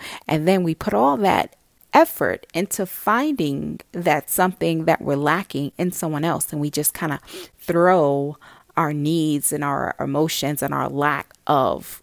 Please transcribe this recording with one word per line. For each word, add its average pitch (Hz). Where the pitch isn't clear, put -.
And 156
then 190
we 160
put -
all 254
that -
effort -
into 196
finding 180
that 160
something 170
that 165
we're -
lacking 147
in 180
someone 156
else. 165
And 151
we 147
just 147
kinda 151
throw 151
our 160
needs 151
and 147
our 139
emotions 143
and 143
our 139
lack 143
of -